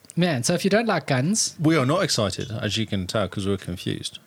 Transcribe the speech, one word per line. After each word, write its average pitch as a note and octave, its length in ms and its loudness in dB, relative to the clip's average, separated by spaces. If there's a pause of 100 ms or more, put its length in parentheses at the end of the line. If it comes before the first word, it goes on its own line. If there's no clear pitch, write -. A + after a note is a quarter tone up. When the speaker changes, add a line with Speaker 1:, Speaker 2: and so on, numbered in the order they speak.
(160)
Speaker 1:
man, E3 280 2
so F3 100 2
if F3 100 0
you G3 60 2
don't A3 180 4
like F3+ 200 0
guns D3 520 0
Speaker 2:
We D#3+ 160 4
are C3+ 100 4
not E3 180 2
excited, G#2 480 0
as G#2+ 260 -2
you A2 80 0
can F#2+ 220 -2
tell, G2+ 200 0
'cause G2 180 -6
we're G2 120 0
confused. - 680 -6